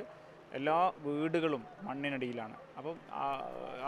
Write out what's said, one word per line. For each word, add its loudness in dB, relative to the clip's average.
എല്ലാ 4
വീടുകളും 4
മണ്ണിനടിയിലാണ്. -2
അപ്പം, -4
ആ, 2